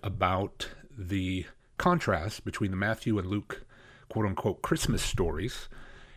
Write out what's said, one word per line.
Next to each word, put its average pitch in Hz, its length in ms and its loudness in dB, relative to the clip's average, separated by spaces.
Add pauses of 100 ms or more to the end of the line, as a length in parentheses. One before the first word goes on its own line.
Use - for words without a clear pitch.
about 95 680 2 (260)
the 92 480 0 (320)
contrast 104 680 2
between 101 240 0
the 95 80 -2
Matthew 107 400 2
and 90 100 -2
Luke - 380 -4 (420)
quote-unquote 101 540 0
Christmas 117 400 2
stories, 85 640 0 (480)